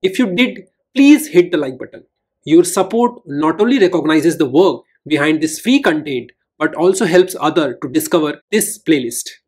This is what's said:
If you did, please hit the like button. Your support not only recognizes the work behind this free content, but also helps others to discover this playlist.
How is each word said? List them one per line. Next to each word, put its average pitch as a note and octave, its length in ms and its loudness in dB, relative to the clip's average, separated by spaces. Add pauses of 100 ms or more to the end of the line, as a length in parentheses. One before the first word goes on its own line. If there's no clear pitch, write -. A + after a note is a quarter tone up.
If F#3 160 -2
you G#3+ 160 0
did, A#3 280 -2 (340)
please C#4 320 6
hit F3 240 2
the D#3 60 -2
like C3 200 -6
button. - 280 -18 (400)
Your E3 180 4
support A3+ 640 -2
not D#3 340 -2
only A#3+ 200 2
recognizes D#3 580 0
the C#3+ 120 0
work D3+ 340 0 (220)
behind D3+ 380 -2
this - 160 -6
free C4+ 220 2
content, D3 500 -4 (260)
but D#3 180 -4
also F#3 280 0
helps F#3 380 2
others D3 400 -2
to C#3 80 -10
discover D3+ 600 -2
this - 320 -4
playlist. B2+ 480 -4 (180)